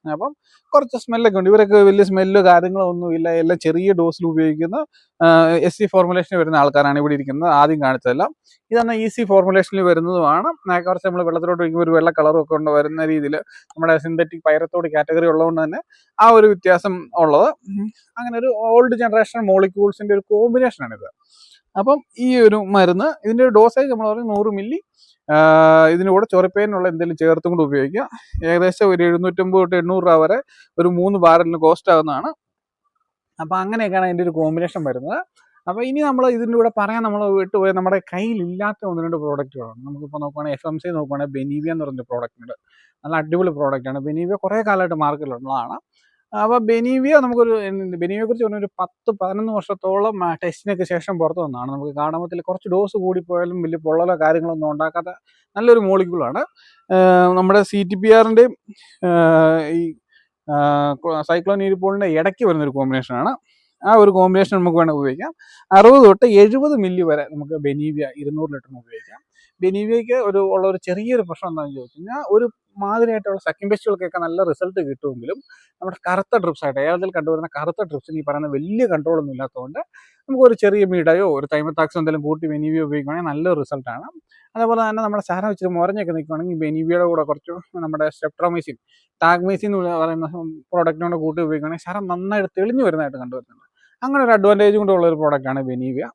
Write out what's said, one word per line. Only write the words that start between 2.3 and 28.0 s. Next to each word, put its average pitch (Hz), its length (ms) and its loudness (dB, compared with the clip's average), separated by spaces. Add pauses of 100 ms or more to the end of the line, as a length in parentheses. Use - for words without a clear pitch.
കാര്യങ്ങളോ 180 440 4
ഒന്നും 175 260 -6
ഇല്ല. 165 100 -2 (140)
എല്ലാം 170 220 2
ചെറിയ 175 360 2
ഡോസിൽ 170 320 0
ഉപയോഗിക്കുന്ന, 160 460 -2 (420)
ആ, 165 80 4 (400)
എസ് - 120 -4
സി 208 140 2
ഫോർമുലേഷനിൽ 180 480 0
വരുന്ന 156 200 0
ആൾക്കാരാണ് 143 400 2
ഇവിടെ 147 160 0
ഇരിക്കുന്നത്. 139 320 -4 (100)
ആദ്യം 151 260 4
കാണിച്ചതെല്ലാം 131 460 0 (400)
ഇതാണ് 233 220 0 (100)
ഇ 226 120 -2
സി 240 160 -2
ഫോർമുലേഷനിൽ 190 580 4
വരുന്നതുമാണ്. 170 600 2 (220)
ആ, 175 60 2 (100)
കുറച്ച് 185 220 -2
നമ്മൾ 180 200 -2
വെള്ളത്തിലോട്ട് 170 340 -2
ഒഴിക്കുമ്പോൾ 170 240 0
ഒരു 165 100 2
വെള്ള 165 220 4
കളറും 156 240 4
ഒക്കെ 156 160 -2
ഉണ്ട് 151 180 -2
വരുന്ന 156 340 -2
രീതിയിൽ 151 240 -2 (360)
നമ്മുടെ 160 240 0 (100)
സിന്തറ്റിക് 165 420 -4
പൈറത്തോഡ് 160 480 -2
കാറ്റഗറി 165 380 0
ഉള്ളതുകൊണ്ട് 165 300 0
തന്നെ 156 180 -6 (380)
ആ 220 80 6 (100)
ഒരു 214 160 8
വ്യത്യാസം 180 420 0 (280)
ഉള്ളത്. 160 260 4 (220)
ഉം. 202 160 -6 (320)
അങ്ങനെ 240 240 -8
ഒരു 262 80 0 (200)
ഓൾഡ് 240 320 4
ജനറേഷൻ 220 380 0 (100)
മോളിക്യൂൾസിൻ്റെ 202 680 2
ഒരു 196 160 -4
കോമ്പിനേഷനാണിത്. 208 760 -2 (680)
അപ്പം 254 220 0 (280)
ഈ - 20 2 (200)
ഒരു 214 100 6 (180)
മരുന്ന്, 185 320 2 (180)
ഇതിൻ്റെ 233 200 2
ഒരു 247 120 2
ഡോസേജ് 233 360 4
നമ്മൾ 220 180 -4
പറയും 226 220 -6
നൂറ് 208 260 0
മില്ലി. 240 180 -8 (520)
ആ, 151 80 2 (560)
ഇതിൻ്റെ 190 200 0
കൂടെ 202 180 2
ചൊറിപ്പേനുള്ള 185 600 0
എന്തെങ്കിലും 165 300 -4
ചേർത്തും 165 320 2
കൂടി 165 140 2
ഉപയോഗിക്കുക. 143 360 -2 (460)